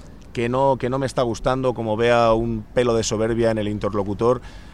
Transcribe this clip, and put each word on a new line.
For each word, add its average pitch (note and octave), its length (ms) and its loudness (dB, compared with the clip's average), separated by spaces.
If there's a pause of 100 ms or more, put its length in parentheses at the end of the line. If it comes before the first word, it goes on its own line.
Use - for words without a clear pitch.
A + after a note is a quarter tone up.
(340)
que A#2 160 -2
no, C3+ 280 2
que B2 120 -4
no C3 100 -2
me C#3 60 -2
está C3+ 160 -2
gustando, B2+ 520 0
como A2+ 240 -2
vea A#2 360 4
un A2+ 400 -2
pelo B2 220 2
de A2+ 80 2
soberbia A2+ 480 0
en A2 60 0
el G#2 100 -2
interlocutor, G#2 720 -2 (320)